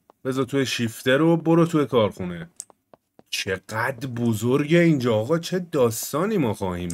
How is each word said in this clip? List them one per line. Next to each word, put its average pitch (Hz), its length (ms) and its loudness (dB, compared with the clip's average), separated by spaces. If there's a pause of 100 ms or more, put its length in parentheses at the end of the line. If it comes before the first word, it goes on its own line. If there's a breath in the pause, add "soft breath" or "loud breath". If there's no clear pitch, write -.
(240)
بذار 131 200 -2
توی 135 220 -2
شیفتر 123 520 0
رو 165 180 4
برو 165 300 4
توی 156 200 0
کارخونه. 90 600 -2 (800)
چقدر 113 760 -4
بزرگه 120 720 0
اینجا 139 360 4
آقا، 123 240 0
چه 175 340 -6
داستانی 147 680 0
ما 113 160 0
خواهیم 87 400 -4